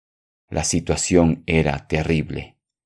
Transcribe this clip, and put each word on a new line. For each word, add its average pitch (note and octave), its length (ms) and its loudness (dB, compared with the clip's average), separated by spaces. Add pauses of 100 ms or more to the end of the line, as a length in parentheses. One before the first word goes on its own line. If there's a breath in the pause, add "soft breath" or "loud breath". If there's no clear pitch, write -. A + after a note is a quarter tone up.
(500)
La D#2 140 -4
situación E2 840 2
era D2 400 0
terrible. D2+ 720 -4 (260)